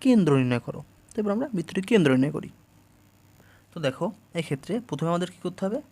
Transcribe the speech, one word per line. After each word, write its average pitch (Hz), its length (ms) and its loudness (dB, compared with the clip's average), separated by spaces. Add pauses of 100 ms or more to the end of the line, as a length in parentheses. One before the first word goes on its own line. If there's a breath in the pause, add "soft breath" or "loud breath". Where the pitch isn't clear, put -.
কেন্দ্র 214 360 6
নির্ণয় 123 260 0
করো। 139 140 -10 (320)
তো - 100 -12
এবার 208 140 0
আমরা 262 200 -4
বৃত্তটির 190 360 -4
কেন্দ্র 185 220 6
নির্ণয় 135 240 2
করি। - 120 -10 (1200 soft breath)
তো - 60 -16 (100)
দেখো 131 180 -4 (340)
এক্ষেত্রে 160 340 -6 (140)
প্রথমে 165 260 -2
আমাদের 180 200 -2
কী - 120 -20
করতে 185 200 -8
হবে? 208 120 -2 (140)